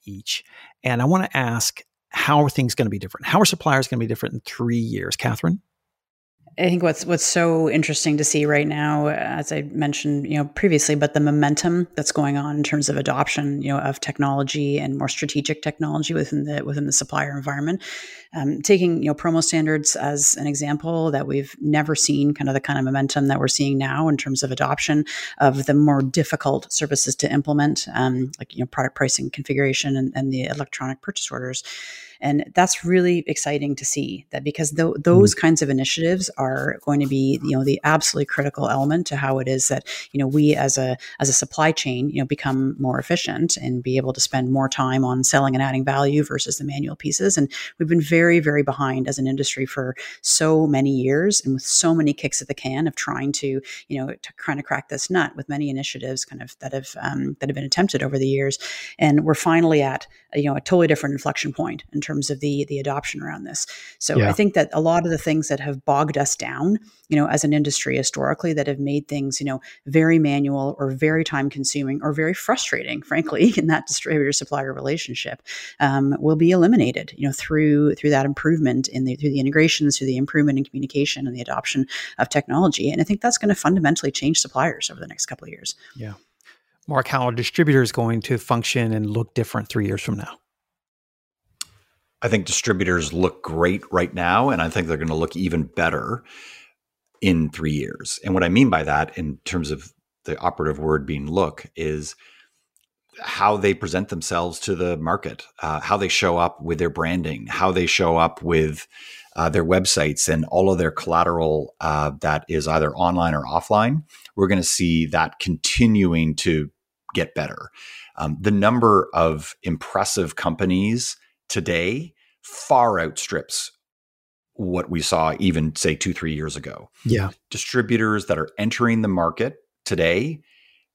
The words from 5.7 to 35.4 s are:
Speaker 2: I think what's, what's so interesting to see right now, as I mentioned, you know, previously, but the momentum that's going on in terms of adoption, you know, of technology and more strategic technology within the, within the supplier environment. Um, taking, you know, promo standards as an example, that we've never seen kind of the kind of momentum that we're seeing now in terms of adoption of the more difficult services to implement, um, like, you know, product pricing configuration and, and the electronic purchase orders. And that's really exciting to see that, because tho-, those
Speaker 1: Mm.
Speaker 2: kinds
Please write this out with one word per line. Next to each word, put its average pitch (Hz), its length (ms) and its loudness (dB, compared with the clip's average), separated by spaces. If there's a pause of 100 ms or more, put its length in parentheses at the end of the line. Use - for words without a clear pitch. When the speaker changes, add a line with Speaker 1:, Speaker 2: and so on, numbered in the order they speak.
Speaker 2:
I 170 40 -2
think 175 200 2
what's, - 220 0
what's 170 200 0
so 165 440 2
interesting 151 480 0
to 151 80 2
see 147 200 2
right 147 220 2
now, 151 400 0
as - 460 -4
I 147 80 -4 (100)
mentioned, 143 560 -2
you 151 100 -2
know, 143 80 0
previously, 151 500 2
but 147 180 2
the 151 80 4
momentum 147 720 4
that's 147 160 -4
going 143 260 0
on 147 200 -4
in 147 60 2
terms 147 260 0
of 143 80 -2
adoption, 143 640 0
you 139 80 -4
know, 139 100 0
of 139 220 -4
technology 143 760 0
and 139 200 -4
more 139 100 -2
strategic 151 540 -4
technology 151 520 -2
within 151 300 -2
the, 147 220 -4
within 143 200 -4
the 143 60 -4
supplier 143 460 -2
environment. 143 440 -4 (520)
Um, 151 280 -2
taking, 180 400 4
you 151 80 0
know, 147 60 0
promo 165 260 0
standards 156 540 0
as 143 400 0
an 139 100 -6
example, 147 640 -2
that 139 140 0
we've 139 360 -4
never 151 340 2
seen 147 380 2
kind 139 160 -4
of 135 40 0
the 147 80 0
kind 143 160 -2
of 131 80 0
momentum 139 440 0
that 135 100 0
we're 135 80 2
seeing 139 300 0
now 135 320 0
in 143 80 2
terms 135 260 -4
of 131 80 -2
adoption 147 540 0 (340)
of 135 260 2
the 143 80 2
more 147 280 6
difficult 139 720 0
services - 440 -2
to - 160 -2
implement, 147 640 0
um, 127 460 0
like, - 140 -16
you - 60 -8
know, 127 80 -4
product - 280 -4
pricing 131 340 -2
configuration 139 640 -2
and, 131 200 -2
and 135 180 -2
the 127 100 -4
electronic 135 580 -8
purchase - 300 -8
orders. 127 320 -8 (580)
And 147 320 0
that's - 320 2
really 180 400 4
exciting 147 500 -2
to - 80 -12
see 135 460 -6
that, 135 140 -8
because 147 280 -4
tho-, 165 260 0
those 175 360 8
Speaker 1:
Mm. - 40 -12
Speaker 2:
kinds 160 240 4